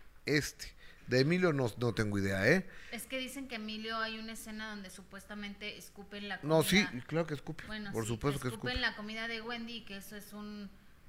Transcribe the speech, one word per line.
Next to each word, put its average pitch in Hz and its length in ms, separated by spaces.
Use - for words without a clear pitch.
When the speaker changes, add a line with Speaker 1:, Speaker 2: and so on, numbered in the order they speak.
Speaker 1:
este. - 480
De 123 140
Emilio 175 320
no, 127 240
no 117 160
tengo 104 240
idea, 98 320
¿eh? 185 160
Speaker 2:
Es 233 140
que 262 140
dicen 254 280
que 247 80
Emilio 220 420
hay 220 200
una 220 160
escena 214 380
donde 202 180
supuestamente 202 880
escupen 202 500
la 190 160
Speaker 1:
No, 156 200
sí, 196 200
Speaker 2:
comida. 123 220
Speaker 1:
claro 160 220
que 156 80
escupe. - 320
Speaker 2:
Bueno, 214 260
Speaker 1:
Por 113 120
Speaker 2:
sí, 110 40
Speaker 1:
supuesto 131 320
que 127 60
Speaker 2:
escupen - 240
Speaker 1:
escupe. 254 100
Speaker 2:
la 233 140
comida 220 320
de 226 140
Wendy 233 360
y 214 80
que 196 120
eso 196 180
es 202 180
un, 208 360